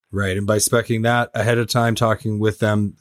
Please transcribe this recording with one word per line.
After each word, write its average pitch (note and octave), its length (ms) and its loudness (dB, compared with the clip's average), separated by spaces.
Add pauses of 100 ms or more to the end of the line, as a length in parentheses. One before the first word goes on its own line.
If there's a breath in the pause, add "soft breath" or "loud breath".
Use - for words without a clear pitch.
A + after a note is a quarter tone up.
(100)
Right. G2 280 -4
And G2+ 80 -4
by G#2+ 100 2
speccing A2+ 460 0
that A#2+ 320 0
ahead A#2 240 0
of A#2 100 -2
time, A#2 260 2
talking A2 440 -2
with G#2+ 220 0
them, G#2 400 0